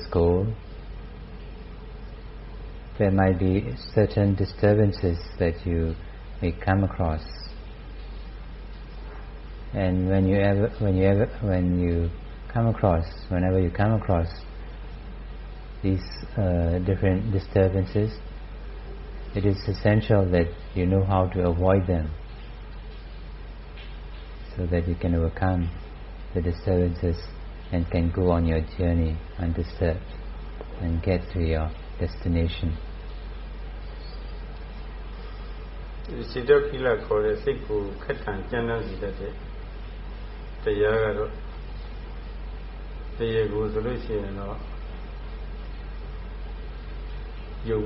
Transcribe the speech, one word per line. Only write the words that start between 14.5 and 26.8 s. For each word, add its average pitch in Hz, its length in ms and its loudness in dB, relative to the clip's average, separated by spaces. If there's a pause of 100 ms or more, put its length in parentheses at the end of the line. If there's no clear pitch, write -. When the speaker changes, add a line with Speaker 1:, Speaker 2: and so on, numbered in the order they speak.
Speaker 1:
these, 95 200 2 (340)
uh, 87 420 4
different 95 520 2
disturbances, 95 840 4 (1160)
it 101 100 2
is 98 120 6 (100)
essential 104 640 6
that 85 160 8 (260)
you 90 140 2
know 95 160 6
how 95 240 6
to 90 200 2
avoid 90 380 6
them, 82 240 2 (2500)
so 90 100 -2
that 85 220 2
you 85 80 2
can 87 180 2
overcome 85 560 2 (640)
the 90 80 0
disturbances 87 760 2 (540)